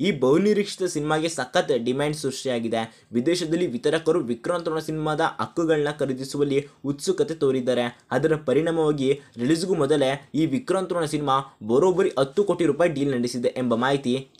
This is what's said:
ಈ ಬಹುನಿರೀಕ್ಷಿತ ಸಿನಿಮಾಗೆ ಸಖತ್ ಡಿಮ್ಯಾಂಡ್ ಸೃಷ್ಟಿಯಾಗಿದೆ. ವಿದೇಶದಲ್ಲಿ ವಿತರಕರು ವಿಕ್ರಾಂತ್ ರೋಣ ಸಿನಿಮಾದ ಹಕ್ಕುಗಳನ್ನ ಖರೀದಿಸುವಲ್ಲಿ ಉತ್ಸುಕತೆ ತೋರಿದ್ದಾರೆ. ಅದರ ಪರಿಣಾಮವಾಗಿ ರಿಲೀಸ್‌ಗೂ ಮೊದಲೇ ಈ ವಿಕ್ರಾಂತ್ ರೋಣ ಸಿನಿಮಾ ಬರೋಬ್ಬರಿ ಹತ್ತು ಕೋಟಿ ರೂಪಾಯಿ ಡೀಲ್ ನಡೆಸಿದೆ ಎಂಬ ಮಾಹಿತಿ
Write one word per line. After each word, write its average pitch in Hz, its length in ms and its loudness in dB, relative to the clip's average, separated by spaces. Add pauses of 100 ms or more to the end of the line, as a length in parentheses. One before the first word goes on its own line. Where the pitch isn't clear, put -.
ಈ 180 100 2
ಬಹುನಿರೀಕ್ಷಿತ 190 720 2
ಸಿನಿಮಾಗೆ 156 460 -2
ಸಖತ್ 160 480 -2
ಡಿಮ್ಯಾಂಡ್ 131 400 -2
ಸೃಷ್ಟಿಯಾಗಿದೆ. 117 960 -4
ವಿದೇಶದಲ್ಲಿ 165 540 0
ವಿತರಕರು 156 540 0
ವಿಕ್ರಾಂತ್ 160 480 -4
ರೋಣ 160 100 -2
ಸಿನಿಮಾದ 156 420 -4
ಹಕ್ಕುಗಳನ್ನ 156 680 0 (100)
ಖರೀದಿಸುವಲ್ಲಿ 135 680 -2 (180)
ಉತ್ಸುಕತೆ 151 500 -2
ತೋರಿದ್ದಾರೆ. 127 640 0 (120)
ಅದರ 147 260 2
ಪರಿಣಾಮವಾಗಿ 147 840 0 (160)
ರಿಲೀಸ್‌ಗೂ 160 380 0
ಮೊದಲೇ 143 600 0
ಈ 156 120 2
ವಿಕ್ರಾಂತ್ 175 460 -2
ರೋಣ 170 120 0
ಸಿನಿಮಾ 139 600 -2
ಬರೋಬ್ಬರಿ 170 520 4
ಹತ್ತು 139 260 0
ಕೋಟಿ 175 200 0
ರೂಪಾಯಿ 165 280 2
ಡೀಲ್ 139 200 -2
ನಡೆಸಿದೆ 123 440 -2
ಎಂಬ 127 180 0
ಮಾಹಿತಿ 131 540 0 (100)